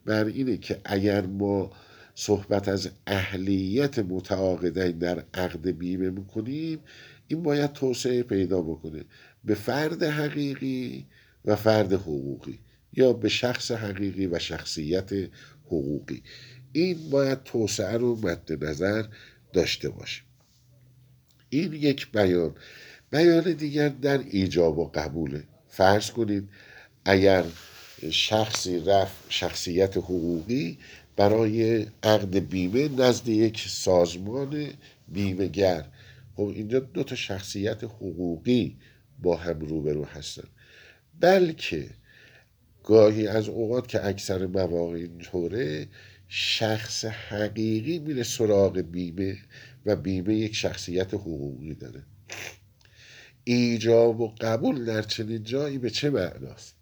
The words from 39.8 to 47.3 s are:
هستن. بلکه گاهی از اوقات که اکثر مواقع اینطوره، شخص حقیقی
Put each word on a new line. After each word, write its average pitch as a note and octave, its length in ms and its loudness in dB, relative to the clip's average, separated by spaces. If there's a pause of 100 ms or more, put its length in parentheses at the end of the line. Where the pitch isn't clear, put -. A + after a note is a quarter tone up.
هستن. - 440 -14 (720)
بلکه E3+ 720 4 (920)
گاهی G#2+ 420 8
از G#2 220 0
اوقات A#2 400 -2
که G2 180 -2
اکثر F#2+ 400 -2
مواقع E2+ 480 0
اینطوره، E2+ 920 -6 (420)
شخص - 760 -2
حقیقی A2 960 -4